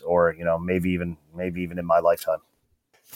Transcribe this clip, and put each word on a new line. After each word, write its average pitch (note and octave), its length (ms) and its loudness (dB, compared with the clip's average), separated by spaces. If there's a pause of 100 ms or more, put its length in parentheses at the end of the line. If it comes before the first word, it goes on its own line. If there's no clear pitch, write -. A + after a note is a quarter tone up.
or, E2+ 260 4
you E2 120 -10
know, E2 120 2
maybe F2+ 340 0
even, F2 260 -2 (180)
maybe F2+ 280 -6
even F2 180 -6
in F2 40 -6
my E2+ 140 4
lifetime. E2+ 400 0 (760)